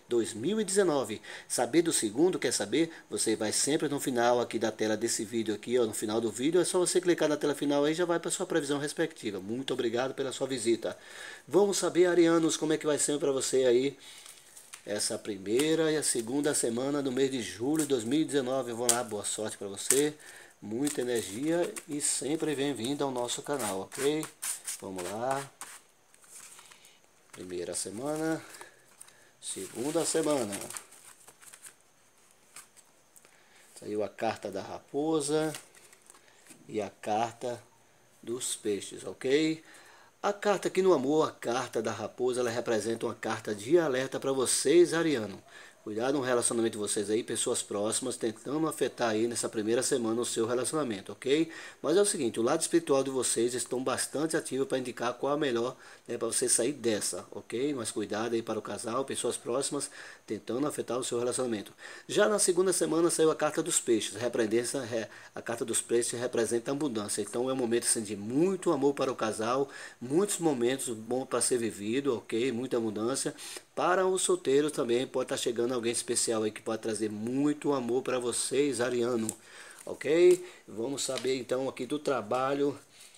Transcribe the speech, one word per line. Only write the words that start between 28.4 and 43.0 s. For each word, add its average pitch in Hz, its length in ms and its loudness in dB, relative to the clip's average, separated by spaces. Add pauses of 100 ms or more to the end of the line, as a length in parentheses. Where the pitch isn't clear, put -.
segunda 135 640 -4
semana. 135 560 0 (3250)
Saiu 104 240 -4
a 98 60 -4
carta 110 400 -4
da 95 140 -6
raposa 151 880 -2 (1120)
e 107 140 -4
a 98 80 -6
carta 113 720 -4 (640)
dos - 320 -6
peixes, 98 500 -4
ok? 151 580 0 (560)
A 202 140 0
carta 202 340 2
aqui 185 140 2
no 190 120 8
amor, 143 360 4
a - 20 -6
carta 120 480 -2
da 113 120 -2
raposa, 120 480 -2
ela 123 100 0
representa 113 560 0